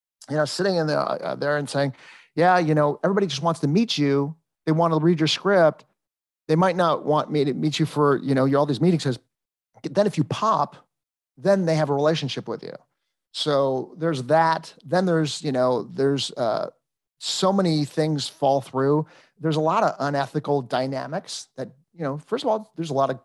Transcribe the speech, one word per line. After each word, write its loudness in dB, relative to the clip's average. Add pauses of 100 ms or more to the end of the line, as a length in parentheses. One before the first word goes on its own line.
(300)
you -4
know, 0
sitting -2
in 0
there, 0
uh, -4
there -2
and -4
saying, -2 (420)
"Yeah, 4
you 2
know, 2
everybody 2
just -6
wants 0
to 0
meet 2
you. 0 (300)
They 0
wanna 2
read 4
your 2
script. 2 (600)
They 2
might 4
not 0
want 0
me 0
to -2
meet -2
you 2
for, 2
you -2
know, 2
your, 2
all 2
these -2
meetings." 2
Says, -4 (640)
"Then 0
if -2
you 0
pop, 0 (640)
then 2
they 2
have 0
a 0
relationship 0
with -8
you." -12 (600)
So 0
there's -2
that. 2 (120)
Then 0
there's, 0
you -2
know, 2
there's, -2
uh, -2 (480)
so 0
many 2
things -2
fall 0
through. 0 (320)
There's -2
a 0
lot 2
of 0
unethical -2
dynamics -6 (100)
that, -10 (240)
you -10
know, -4
first -6
of -2
all, -4
there's -8
a -6
lot 2
of -6